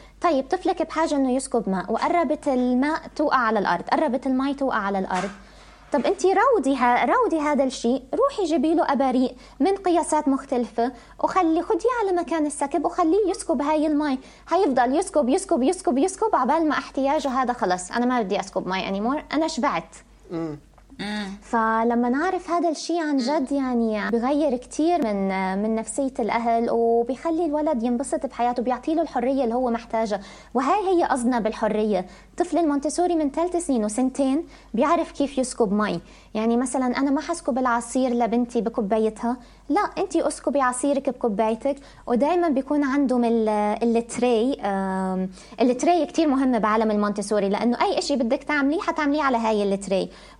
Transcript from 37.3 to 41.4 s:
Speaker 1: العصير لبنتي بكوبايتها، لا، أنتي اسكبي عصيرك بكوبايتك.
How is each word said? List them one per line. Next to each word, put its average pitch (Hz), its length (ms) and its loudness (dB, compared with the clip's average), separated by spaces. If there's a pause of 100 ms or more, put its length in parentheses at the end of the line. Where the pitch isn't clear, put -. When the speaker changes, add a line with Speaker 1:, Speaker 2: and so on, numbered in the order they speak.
Speaker 1:
العصير 254 520 0
لبنتي 240 520 0
بكوبايتها، 220 760 -2 (320)
لا، 339 120 2 (160)
أنتي 330 300 0
اسكبي 285 340 0
عصيرك 277 480 0
بكوبايتك. 226 640 0 (320)